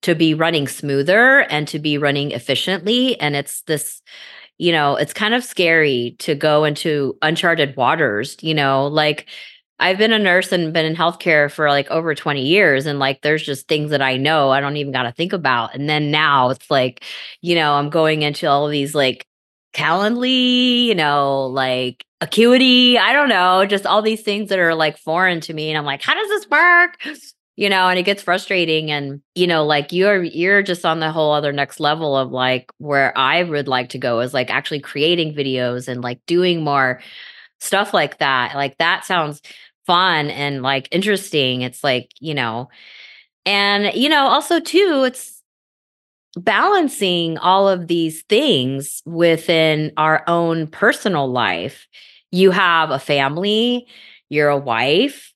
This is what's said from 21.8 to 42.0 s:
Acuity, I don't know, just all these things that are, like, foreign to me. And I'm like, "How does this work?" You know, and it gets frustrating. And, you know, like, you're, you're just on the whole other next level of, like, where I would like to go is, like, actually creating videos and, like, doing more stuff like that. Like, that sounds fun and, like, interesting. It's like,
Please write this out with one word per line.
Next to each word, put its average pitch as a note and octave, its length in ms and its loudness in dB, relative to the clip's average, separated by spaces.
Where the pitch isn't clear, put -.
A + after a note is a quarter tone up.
Acuity, B3 760 4
I G#3+ 160 4
don't C#4+ 160 2
know, F#3 380 4
just G3 180 -2
all G3+ 160 2
these A3 220 -2
things G3+ 260 -4
that G3 80 0
are, E3+ 160 2
like, D#3 240 0
foreign F3 440 0
to D#3+ 120 -14
me. D#3 160 -6
And D#3 80 -4
I'm D3 80 -4
like, C#3 160 -6
"How C#4+ 140 -2
does G4+ 140 -6
this G#4 200 -4
work?" F4 480 4
You G3+ 140 0
know, F#3 180 2
and F3+ 120 2
it F3 40 -2
gets G3 200 -2
frustrating. E3+ 680 0
And, C#3+ 320 -6
you F3+ 100 2
know, E3 180 2
like, D3 280 0
you're, F#3+ 320 2
you're F#3 400 2
just F3+ 220 -4
on D#3+ 140 0
the D#3+ 120 -2
whole D#3 220 2
other D3 180 0
next C#3+ 280 -4
level D3+ 380 0
of, C3 140 -2
like, B2+ 480 -2
where C#3+ 360 0
I D3 280 2
would D3 240 -4
like B2+ 220 -2
to C3 100 -10
go A#2+ 220 -2
is, B2 120 -4
like, B2+ 160 -2
actually C#3 300 -4
creating D#3 560 -2
videos B2 520 -4
and, B2 160 -8
like, B2 220 -8
doing F3 380 0
more C3+ 380 0
stuff G3 340 -2
like D#3 240 0
that. C3+ 380 0
Like, C#3 240 -6
that E3+ 260 0
sounds D#3 360 -2
fun F3 440 2
and, C#3 340 -6
like, C3+ 280 -2
interesting. D#3+ 720 -2
It's B2 220 -10
like, B2+ 360 -2